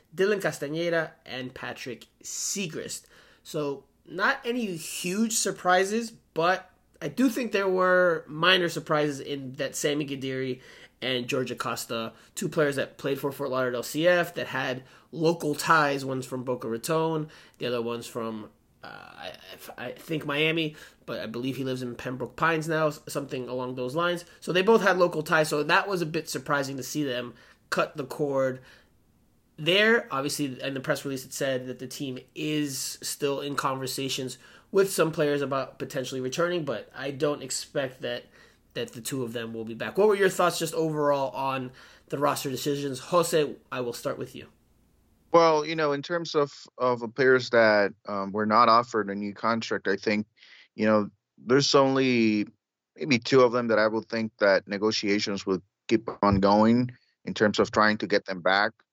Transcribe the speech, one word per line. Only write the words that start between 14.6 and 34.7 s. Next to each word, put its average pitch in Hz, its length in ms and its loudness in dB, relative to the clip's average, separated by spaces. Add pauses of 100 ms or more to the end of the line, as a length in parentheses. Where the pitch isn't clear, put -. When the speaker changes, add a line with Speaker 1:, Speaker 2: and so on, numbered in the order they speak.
Speaker 1:
local 156 420 0
ties. 147 480 4
One's 131 220 -4
from 127 200 -8
Boca 123 240 -4
Raton, 160 600 -2 (300)
the - 80 -6
other 120 160 -2
one's 117 240 -6
from, 110 420 -8 (340)
uh, - 60 -18
I, 53 440 -16 (440)
I 123 160 -10
think - 320 -8
Miami, 156 520 0 (280)
but 110 160 -8
I 95 60 -8
believe 123 300 -6
he 135 80 -6
lives 131 180 -4
in 120 120 -8
Pembroke 127 420 -8
Pines 160 320 0
now, 156 180 0
s-, 151 200 -4
something 135 420 -8
along 127 260 -6
those 127 200 -6
lines. 170 300 -2 (160)
So - 100 -6
they 180 120 2
both 220 180 6
had 185 160 4
local 170 260 2
ties, 156 260 2
so 147 140 0
that 185 260 2
was 190 120 -2
a 170 60 -2
bit 156 240 -6
surprising 139 480 -4
to 127 40 -8
see 147 220 -4
them 123 300 -6 (340)
cut 160 300 -2
the 143 60 -6
cord 135 560 -2 (960)
there. 214 540 2
Obviously, 135 520 -4
in 135 120 -6
the 135 60 -6
press 139 240 -2
release, 135 200 -6
it 127 80 -18
said 131 340 -4
that 123 120 -10
the 131 80 -12
team 127 320 -8 (160)
is 151 680 -4
still 139 380 -4
in 143 160 -6
conversations 131 840 -4 (340)